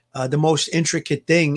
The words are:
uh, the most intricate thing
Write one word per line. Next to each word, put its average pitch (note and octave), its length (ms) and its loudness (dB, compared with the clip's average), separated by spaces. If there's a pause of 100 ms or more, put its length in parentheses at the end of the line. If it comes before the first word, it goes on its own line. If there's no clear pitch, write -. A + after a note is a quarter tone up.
(140)
uh, C3 140 -4
the C#3+ 100 0
most D3+ 300 2
intricate D#3+ 580 -2
thing D#3+ 300 2